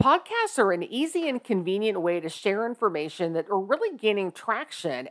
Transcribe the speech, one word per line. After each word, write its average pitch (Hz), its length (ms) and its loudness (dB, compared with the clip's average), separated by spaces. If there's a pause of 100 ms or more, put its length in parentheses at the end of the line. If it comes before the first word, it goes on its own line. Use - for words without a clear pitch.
Podcasts 381 580 2
are 196 140 4
an 170 100 -2
easy 320 460 -2
and 247 120 -4
convenient 196 600 0
way 175 180 0
to 156 80 -6
share 202 380 -2
information 170 640 -2
that 165 180 -2
are 202 100 2
really 294 380 0
gaining 202 320 2
traction, 165 800 -4